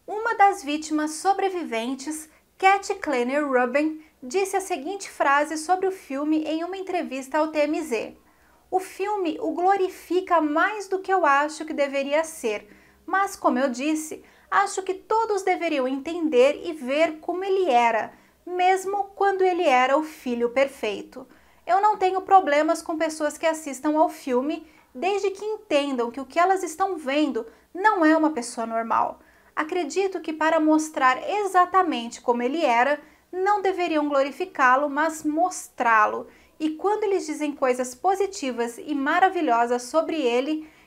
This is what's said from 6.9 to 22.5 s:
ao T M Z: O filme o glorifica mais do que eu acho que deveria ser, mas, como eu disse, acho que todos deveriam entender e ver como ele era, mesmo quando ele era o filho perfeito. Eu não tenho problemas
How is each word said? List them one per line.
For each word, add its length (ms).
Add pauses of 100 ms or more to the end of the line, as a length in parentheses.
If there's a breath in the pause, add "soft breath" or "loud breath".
ao 100
T 100
M 240
Z: 340 (540 soft breath)
O 100
filme 600
o 120
glorifica 880
mais 480
do 120
que 120
eu 140
acho 380
que 80
deveria 520
ser, 440 (380 soft breath)
mas, 300
como 220
eu 120
disse, 540 (260 soft breath)
acho 320
que 100
todos 500
deveriam 440
entender 800
e 80
ver 480
como 240
ele 260
era, 420 (320 soft breath)
mesmo 600 (100)
quando 280
ele 200
era 340
o 60
filho 480
perfeito. 800 (360 soft breath)
Eu 160
não 160
tenho 260
problemas 600